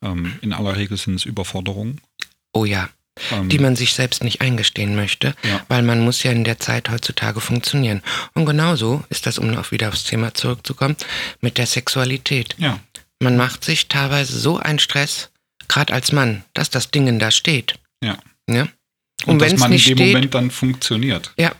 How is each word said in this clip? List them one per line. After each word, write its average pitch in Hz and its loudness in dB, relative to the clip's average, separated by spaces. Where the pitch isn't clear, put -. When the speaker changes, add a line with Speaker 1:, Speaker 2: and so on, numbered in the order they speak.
Speaker 1:
Ähm, 90 -6
in 104 -4
aller 98 -4
Regel 101 -4
sind 95 -4
es - -4
Überforderungen. 101 -6
Speaker 2:
Oh 110 2
ja. 98 -2
Speaker 1:
Ähm, 98 -2
Speaker 2:
Die 139 4
man 131 4
sich 120 0
selbst - -2
nicht 120 -2
eingestehen 107 0
möchte, 104 -2
Speaker 1:
Ja. 98 -2
Speaker 2:
weil 123 2
man 117 4
muss 117 2
ja 127 2
in 117 2
der 113 -2
Zeit 117 -2
heutzutage 110 -4
funktionieren. 120 0
Und 160 2
genauso 151 2
ist - -6
das, 120 -2
um 113 0
auf, - -6
wieder 110 -2
aufs - -4
Thema 113 -2
zurückzukommen, 131 -2
mit 120 -2
der 123 0
Sexualität. 127 -2
Speaker 1:
Ja. - 0
Speaker 2:
Man 123 4
macht 127 0
sich - 0
teilweise 139 0
so 131 0
einen 151 -2
Stress, - -2
grad - 0
als 127 -2
Mann, 117 2
dass - -2
das 123 -4
Dingen 131 2
da 110 2
steht. - 0
Speaker 1:
Ja. 107 -4
Speaker 2:
Ja? 117 2
Speaker 1:
Und 165 6
Speaker 2:
Und 151 6
Speaker 1:
dass 156 6
Speaker 2:
wenn's 131 4
Speaker 1:
man 123 6
in 123 6
Speaker 2:
nicht 127 6
Speaker 1:
dem 131 4
Speaker 2:
steht 180 6
Speaker 1:
Moment 131 4
dann 127 0
funktioniert. 127 -2
Speaker 2:
Ja, 165 2